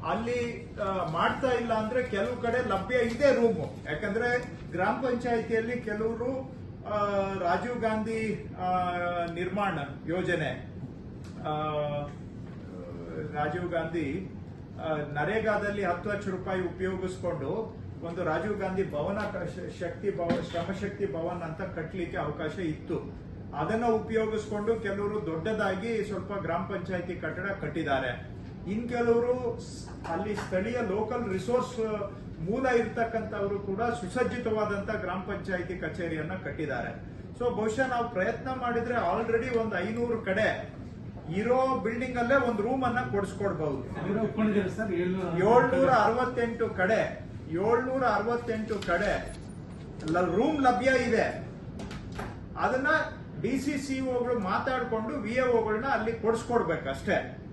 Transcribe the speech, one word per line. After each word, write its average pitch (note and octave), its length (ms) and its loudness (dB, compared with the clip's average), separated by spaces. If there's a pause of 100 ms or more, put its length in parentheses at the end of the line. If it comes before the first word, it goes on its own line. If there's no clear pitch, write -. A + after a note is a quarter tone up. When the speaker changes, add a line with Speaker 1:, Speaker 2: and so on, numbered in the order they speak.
(100)
Speaker 1:
ಅಲ್ಲಿ, A#3 600 -2 (100)
ಆ, F#3+ 300 0
ಮಾಡ್ತಾ A#3 400 2
ಇಲ್ಲ A#3 220 2
ಅಂದ್ರೆ A3 300 2
ಕೆಲವು G#3 400 0
ಕಡೆ A#3 260 2
ಲಭ್ಯ G3 280 0
ಇದೆ A#3+ 380 6
ರೂಮು. F#3+ 560 2
ಯಾಕಂದ್ರೆ A3+ 480 0 (340)
ಗ್ರಾಮ G#3 340 2
ಪಂಚಾಯತಿಯಲ್ಲಿ A#3 760 2
ಕೆಲವರು, A3+ 580 -2 (500)
ಆ, G#3 180 2 (320)
ರಾಜೀವ್ F#3+ 420 2
ಗಾಂಧಿ, A3 760 0
ಆ, F3+ 360 2 (440)
ನಿರ್ಮಾಣ F#3 440 0 (280)
ಯೋಜನೆ, D#3+ 640 0 (720)
ಆ, D#3 100 -2 (1800)
ರಾಜೀವ್ E3+ 380 0
ಗಾಂಧಿ, E3 580 -2 (500)
ಆ, D#3+ 140 0 (180)
ನರೇಗಾದಲ್ಲಿ G3+ 720 2
ಹತ್ತು F3 260 0
ಲಕ್ಷ G3+ 180 -2
ರೂಪಾಯಿ F#3 320 -2
ಉಪಯೋಗಿಸ್ಕೊಂಡು F3+ 1160 -2 (260)
ಒಂದು E3+ 220 -4
ರಾಜೀವ್ F#3+ 360 0
ಗಾಂಧಿ F#3 320 0
ಭವನ F#3 260 0
ಕ-, F3+ 300 -4
ಶ-, - 320 -8
ಶಕ್ತಿ F#3 300 -2
ಭವ-, E3+ 400 0
ಶ್ರಮಶಕ್ತಿ F#3+ 560 -2
ಭವನ್ E3 360 -4
ಅಂತ D#3+ 200 -6
ಕಟ್ಲಿಕ್ಕೆ E3+ 540 -6
ಅವಕಾಶ D3+ 420 -4
ಇತ್ತು. - 680 -4 (280)
ಅದನ್ನ A3 320 0
ಉಪಯೋಗಿಸ್ಕೊಂಡು A3 920 2
ಕೆಲವರು G3+ 460 -2
ದೊಡ್ಡದಾಗಿ G3+ 800 0
ಸ್ವಲ್ಪ F#3 280 -4
ಗ್ರಾಮ F#3 300 -2
ಪಂಚಾಯತಿ F3+ 520 -4
ಕಟ್ಟಡ F3 360 -4
ಕಟ್ಟಿದ್ದಾರೆ. D3 840 -2 (340)
ಇನ್ A#3+ 180 -2
ಕೆಲವರು A#3+ 720 2
ಸ್-, - 460 -10
ಅಲ್ಲಿ G3 300 -2
ಸ್ಥಳೀಯ A3 420 0 (100)
ಲೋಕಲ್ A3 440 0
ರಿಸೋರ್ಸ್ A#3 480 0 (600)
ಮೂಲ A#3 260 2
ಇರ್ತಕ್ಕಂಥವ್ರು A3 920 2
ಕೂಡ F#3+ 240 -2
ಸುಸಜ್ಜಿತವಾದಂತ G#3+ 1080 0
ಗ್ರಾಮ F#3 300 -2
ಪಂಚಾಯತಿ F#3 580 -4
ಕಚೇರಿಯನ್ನ D#3+ 560 -2
ಕಟ್ಟಿದ್ದಾರೆ. C3+ 680 -4 (360)
So A#3+ 120 2
ಬಹುಶಃ A3 380 2
ನಾವು A#3+ 200 0
ಪ್ರಯತ್ನ G3+ 420 0
ಮಾಡಿದ್ರೆ A#3+ 440 0
already A3+ 640 2
ಒಂದು G3+ 200 0
ಐನೂರು A3 440 0
ಕಡೆ F#3+ 500 2 (640)
ಇರೋ B3 440 4
ಬಿಲ್ಡಿಂಗ್ A#3+ 380 -2
ಅಲ್ಲೇ A#3+ 160 4
ಒಂದು A#3+ 280 4
ರೂಮ್ C4 220 2
ಅನ್ನ A#3 160 2
ಕೊಡಿಸ್ಕೊಡ್ಬಹುದು. D#3+ 1080 -2
Speaker 2:
ಅವ್ರು G3+ 160 2
ಒಪ್ಕೊಂಡಿದ್ದಾರೆ G#3 480 2
ಸರ್, G3+ 220 -2
ಏಳ್ನೂರ F3+ 320 2
Speaker 1:
ಏಳ್ನೂರ B3 680 6
ಅರವತ್ತೆಂಟು A#3 760 4
ಕಡೆ, F#3 580 2 (240)
ಏಳ್ನೂರ A#3+ 540 2
ಅರವತ್ತೆಂಟು G#3+ 720 2 (120)
ಕಡೆ F#3 460 0 (800)
ಲ-, F3+ 260 4
ರೂಮ್ C#4 260 4
ಲಭ್ಯ B3+ 280 6 (180)
ಇದೆ. - 380 2 (1120)
ಅದನ್ನ B3 300 2 (560)
ಡಿ B3+ 160 2
ಸಿ, C#4+ 200 0
ಸಿ C4+ 160 -2
ಇ C4 60 -2
ಒಗಳು B3 380 2
ಮಾತಾಡ್ಕೊಂಡು A#3+ 800 0
ವಿ G#3 120 -4
ಎ B3+ 100 2
ಒಗಳನ್ನ A3+ 460 4
ಅಲ್ಲಿ A3+ 260 2
ಕೊಡಿಸ್ಕೊಡ್ಬೇಕಷ್ಟೇ. F3+ 1300 2 (120)